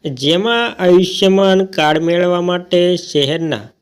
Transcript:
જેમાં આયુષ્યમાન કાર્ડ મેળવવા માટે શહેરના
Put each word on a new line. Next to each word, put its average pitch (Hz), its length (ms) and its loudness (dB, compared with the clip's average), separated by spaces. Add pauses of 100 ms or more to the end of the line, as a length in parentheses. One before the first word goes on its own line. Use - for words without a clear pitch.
જેમાં 175 600 -2
આયુષ્યમાન 190 1080 2
કાર્ડ 156 360 0
મેળવવા 175 420 0
માટે 180 300 0 (220)
શહેરના 147 640 -2 (180)